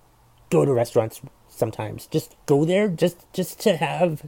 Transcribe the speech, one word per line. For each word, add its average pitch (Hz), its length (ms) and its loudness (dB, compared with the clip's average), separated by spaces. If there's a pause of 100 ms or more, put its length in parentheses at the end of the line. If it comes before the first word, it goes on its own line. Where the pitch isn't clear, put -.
(500)
go 156 140 4
to 143 80 2
restaurants 117 480 0 (280)
sometimes 107 580 -6
just - 300 -6 (100)
go 143 180 4
there 190 240 2
just, 175 440 -4
just - 280 -8
to 190 160 2
have 151 500 -2